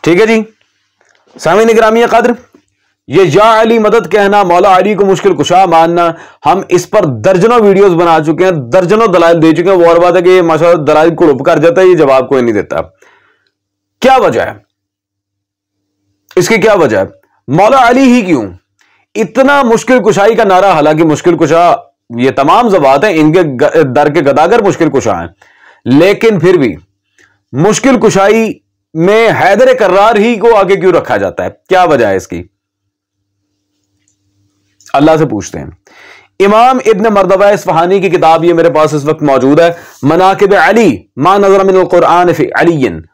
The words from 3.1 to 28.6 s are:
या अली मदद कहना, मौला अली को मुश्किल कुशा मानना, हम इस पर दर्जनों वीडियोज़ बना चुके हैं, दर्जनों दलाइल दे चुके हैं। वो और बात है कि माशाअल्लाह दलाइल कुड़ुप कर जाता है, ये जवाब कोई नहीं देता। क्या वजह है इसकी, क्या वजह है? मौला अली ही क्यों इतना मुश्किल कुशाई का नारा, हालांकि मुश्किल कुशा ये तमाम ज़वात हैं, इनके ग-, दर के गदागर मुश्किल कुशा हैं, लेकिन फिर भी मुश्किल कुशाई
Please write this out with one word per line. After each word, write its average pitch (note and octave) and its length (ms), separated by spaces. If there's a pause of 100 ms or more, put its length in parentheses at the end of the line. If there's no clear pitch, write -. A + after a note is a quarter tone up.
या F3 180
अली A3+ 360
मदद G#3+ 280
कहना, G3+ 360
मौला F#3 320
अली G3 200
को G3+ 100
मुश्किल F#3+ 280
कुशा E3 320
मानना, E3 500 (300)
हम - 260
इस F3 140
पर G3+ 200
दर्जनों D#3+ 540
वीडियोज़ G3 340
बना E3 260
चुके D#3 240
हैं, D#3 260
दर्जनों F#3+ 420
दलाइल E3+ 280
दे D#3+ 140
चुके E3+ 160
हैं। F#3+ 80
वो E3+ 80
और E3+ 140
बात F3 160
है F#3 60
कि F#3 200
माशाअल्लाह E3 440
दलाइल D#3 300
कुड़ुप C#3+ 260
कर D#3+ 180
जाता E3+ 220
है, F#3 60
ये F3+ 80
जवाब C3+ 320
कोई C3+ 140
नहीं A#2 120
देता। F2+ 280 (1200)
क्या C4 160
वजह B2+ 260
है - 200 (1700)
इसकी, A3 200
क्या G#3 160
वजह B2+ 260
है? F#2+ 100 (400)
मौला G3+ 280
अली B3 240
ही B3 220
क्यों A#2+ 300 (640)
इतना C4+ 480
मुश्किल A#3 360
कुशाई G3+ 360
का A3 80
नारा, F#3+ 300
हालांकि D#3 300
मुश्किल D#3+ 320
कुशा E3 580 (240)
ये B2+ 140
तमाम F#3+ 380
ज़वात F3+ 340
हैं, G#3+ 80
इनके D#3+ 320
ग-, D3 400
दर C#3+ 260
के D#3+ 120
गदागर F#3+ 420
मुश्किल E3 260
कुशा A#2 240
हैं, E2+ 220 (520)
लेकिन G3 520
फिर F3+ 180
भी G#2+ 200 (800)
मुश्किल G#3+ 420
कुशाई G3+ 640 (340)